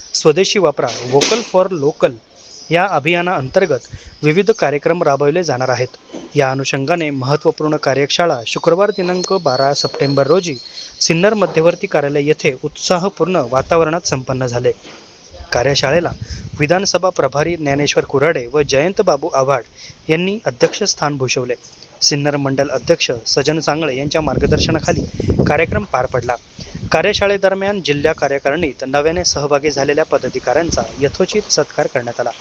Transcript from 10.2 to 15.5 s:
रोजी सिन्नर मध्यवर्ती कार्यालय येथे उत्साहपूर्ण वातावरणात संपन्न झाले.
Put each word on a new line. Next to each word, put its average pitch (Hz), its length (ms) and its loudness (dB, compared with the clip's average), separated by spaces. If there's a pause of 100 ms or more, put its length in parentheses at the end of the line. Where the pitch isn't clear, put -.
रोजी 170 280 2 (460)
सिन्नर 180 320 2
मध्यवर्ती 175 540 2
कार्यालय 147 360 0
येथे 147 400 0
उत्साहपूर्ण 175 880 0
वातावरणात 156 520 0
संपन्न 131 440 -4
झाले. 123 260 0 (840)